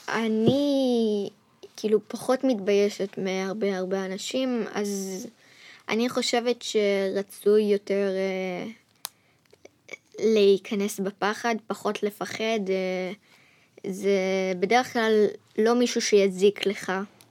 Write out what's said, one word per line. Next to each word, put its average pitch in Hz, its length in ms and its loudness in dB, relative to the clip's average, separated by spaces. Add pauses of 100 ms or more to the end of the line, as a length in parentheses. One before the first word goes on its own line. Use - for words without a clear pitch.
אני, 226 1200 2 (480)
כאילו, 214 300 2
פחות 254 360 -2
מתביישת 202 720 0
מהרבה, 190 600 -2
הרבה 190 280 -4
אנשים, 240 680 -2
אז 196 540 -6 (640)
אני 233 200 0
חושבת 240 520 -2
שרצוי 202 1000 0
יותר, 202 520 0
אה, 190 560 -4 (1500)
להיכנס 202 800 2
בפחד, 202 560 -2 (120)
פחות - 360 -6
לפחד. 220 560 -4 (100)
אה, 185 420 -2 (760)
זה 196 260 0 (460)
בדרך 233 340 2
כלל 220 320 4 (320)
לא 226 180 4
מישהו 240 260 2
שיזיק 196 640 4
לך, 196 260 -4 (400)